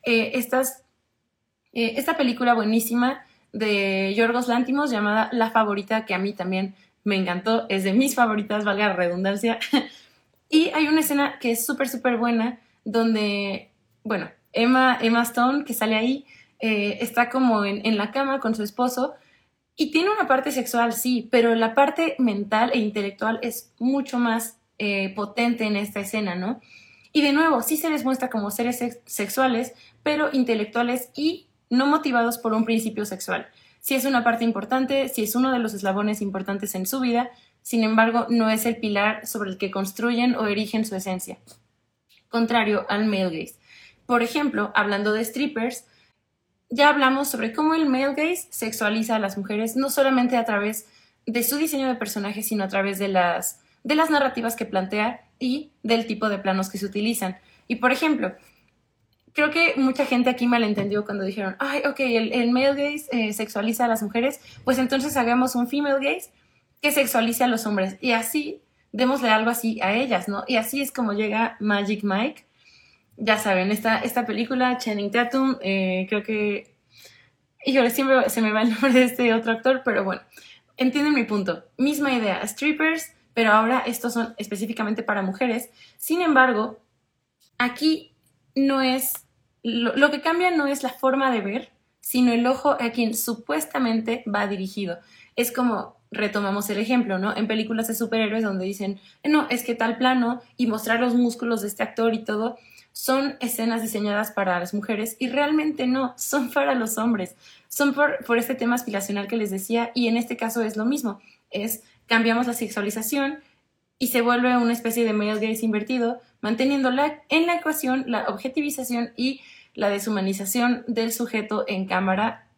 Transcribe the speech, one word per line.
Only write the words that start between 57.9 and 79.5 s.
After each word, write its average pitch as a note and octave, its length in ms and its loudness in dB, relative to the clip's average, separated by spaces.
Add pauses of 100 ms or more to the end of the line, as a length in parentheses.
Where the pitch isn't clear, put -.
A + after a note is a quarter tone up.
ejemplo, C4 440 0 (1000)
creo D4 160 2
que E4 260 2
mucha C4 300 2
gente B3 240 2
aquí B3 160 0
malentendió G#3 580 0
cuando G3+ 200 -6
dijeron, G3 340 -4
"Ay, C#4 320 -2
ok, C4+ 100 -6
el, A#3 320 0
el A#3+ 200 2
male C4+ 240 4
gaze, D4 360 -4
eh, A3 220 0
sexualiza A3 520 -2
a - 20 2
las A3+ 160 0
mujeres, A#3 360 -2 (240)
pues C4 140 2
entonces C4+ 400 0
hagamos B3 380 2
un A#3+ 120 0
female C#4+ 280 0
gaze C#4+ 340 -2 (520)
que D4 100 2
sexualice A#3+ 520 2
a B3 40 4
los A3 180 0
hombres, F#3+ 340 0
y B3 120 0
así, D4 500 -2 (300)
démosle B3+ 380 2
algo A3 200 4
así A3+ 320 -2
a G3 120 0
ellas", A#3 340 0
¿no? G3+ 180 -4
Y B3 120 0
así A#3 240 -2
es C4+ 100 -4
como A3 220 -2
llega G#3+ 460 -2
Magic G#3 440 0
Mike. G3+ 420 -2 (720)
Ya G#3+ 200 2
saben, G3 340 2
esta, A3 280 0
esta A#3+ 260 -2
película, B3 520 0
Channing G#3 320 -4
Tatum, C4 520 0
eh, F#3 480 0
creo G#3 120 0
que, G#3 540 -4 (920)
híjole, B3+ 240 4
siempre C4 400 4
se A3+ 120 0
me G#3+ 100 2
va G#3+ 100 2
el A#3+ 100 4
nombre C4 200 2
de B3+ 120 8
este A#3+ 300 2
otro A3+ 200 0